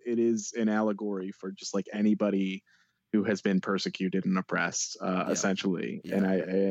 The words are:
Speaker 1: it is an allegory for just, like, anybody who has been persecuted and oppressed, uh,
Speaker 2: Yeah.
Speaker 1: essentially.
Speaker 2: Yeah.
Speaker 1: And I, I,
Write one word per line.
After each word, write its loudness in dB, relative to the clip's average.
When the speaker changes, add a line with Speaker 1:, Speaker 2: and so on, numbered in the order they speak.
Speaker 1:
it 0
is 2
an 2
allegory 0
for -10
just, -10
like, -2
anybody 2
who 2
has 0
been 4
persecuted -2
and 2
oppressed, -2
uh, 0
Speaker 2:
Yeah. -4
Speaker 1:
essentially. -2
Speaker 2:
Yeah. -4
Speaker 1:
And 4
I, 4
I, 2